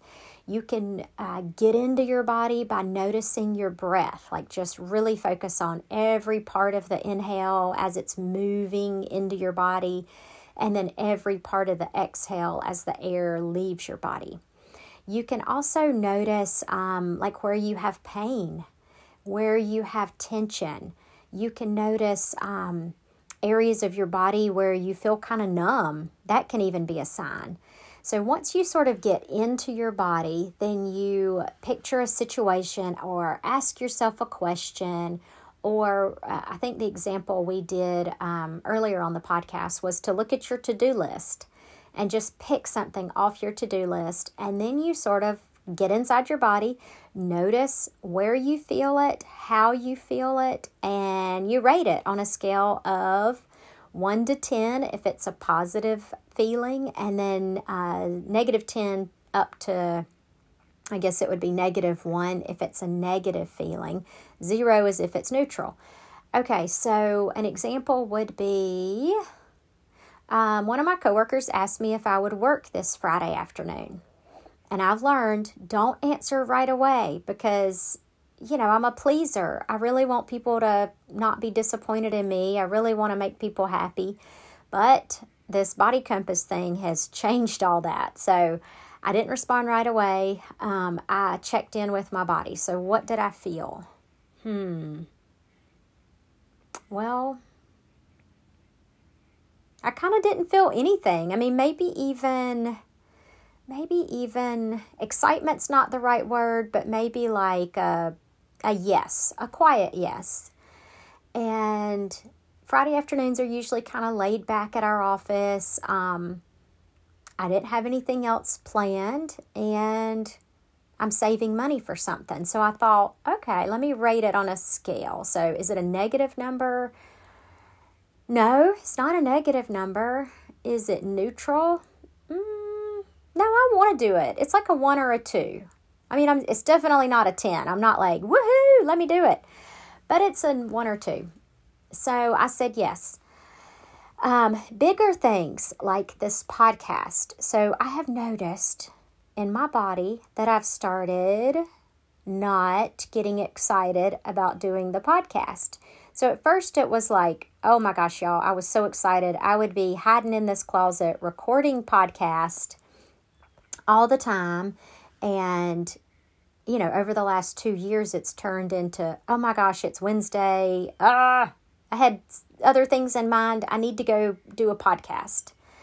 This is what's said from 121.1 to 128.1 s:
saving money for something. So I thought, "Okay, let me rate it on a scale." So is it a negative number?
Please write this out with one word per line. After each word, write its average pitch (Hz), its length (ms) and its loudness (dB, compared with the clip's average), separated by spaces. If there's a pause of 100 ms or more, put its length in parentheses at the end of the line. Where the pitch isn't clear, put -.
saving 220 440 0
money 262 240 0
for - 160 -10
something. - 520 -6
So 220 160 0
I 214 80 4
thought, 214 440 4 (120)
"Okay, 202 420 -2
let 220 120 -2
me 285 120 0
rate 226 320 2
it 196 100 2
on 196 140 2
a 185 80 -4
scale." - 680 -4
So 165 340 0
is 196 120 0
it 196 80 -2
a 180 40 -2
negative 220 560 0
number? 247 540 -4 (1300)